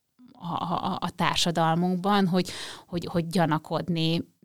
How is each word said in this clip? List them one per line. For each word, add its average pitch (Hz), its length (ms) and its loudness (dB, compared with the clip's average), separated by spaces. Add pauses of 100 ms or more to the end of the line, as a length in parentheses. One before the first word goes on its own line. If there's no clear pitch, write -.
(320)
a, 170 200 -10 (200)
a, - 200 -2
a, - 80 -4
a 180 100 -4
társadalmunkban, 175 1160 2
hogy, 180 240 0 (360)
hogy, 135 240 -6
hogy 170 160 0
gyanakodni 160 960 0 (200)